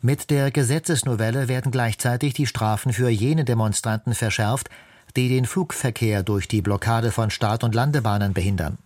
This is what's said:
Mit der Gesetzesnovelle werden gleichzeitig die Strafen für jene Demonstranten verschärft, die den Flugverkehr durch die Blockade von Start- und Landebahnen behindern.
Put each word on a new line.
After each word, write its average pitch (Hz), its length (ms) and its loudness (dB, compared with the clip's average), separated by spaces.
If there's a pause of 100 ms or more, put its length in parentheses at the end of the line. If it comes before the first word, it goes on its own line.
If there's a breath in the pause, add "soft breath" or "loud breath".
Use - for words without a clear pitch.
Mit 135 260 0
der 139 220 2
Gesetzesnovelle 131 960 0
werden 127 240 0
gleichzeitig 123 640 0
die 147 100 0
Strafen 110 480 0
für 120 160 2
jene 131 340 2
Demonstranten 113 720 0
verschärft, 110 560 -2 (460 loud breath)
die 127 140 2
den 127 160 2
Flugverkehr 113 760 -2
durch 101 260 0
die 107 140 0
Blockade 113 500 0
von 110 200 0
Start- 110 320 -2
und 117 100 0
Landebahnen 110 600 2
behindern. 90 520 -2